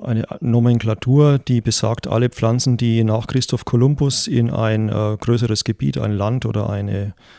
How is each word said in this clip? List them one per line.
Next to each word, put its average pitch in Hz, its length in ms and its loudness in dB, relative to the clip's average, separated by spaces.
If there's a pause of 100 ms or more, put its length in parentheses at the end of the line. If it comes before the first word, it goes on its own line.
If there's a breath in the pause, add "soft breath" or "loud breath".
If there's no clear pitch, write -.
eine 113 240 -2 (140)
Nomenklatur, 120 1000 2
die 123 220 0
besagt, - 460 -2
alle 117 220 2
Pflanzen, 120 480 0
die 113 260 2
nach 110 240 0
Christoph - 380 -2
Kolumbus 135 640 2
in 117 220 2
ein, 110 400 0
äh, 107 300 -2
größeres 117 440 0
Gebiet, 135 340 -2
ein 107 160 -2
Land 113 320 -2
oder 107 240 -2
eine 101 440 -4 (260 loud breath)